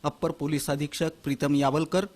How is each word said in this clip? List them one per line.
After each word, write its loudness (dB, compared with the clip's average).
अप्पर -2
पोलीस -2
अधीक्षक -2
प्रीतम 0
यावलकर 2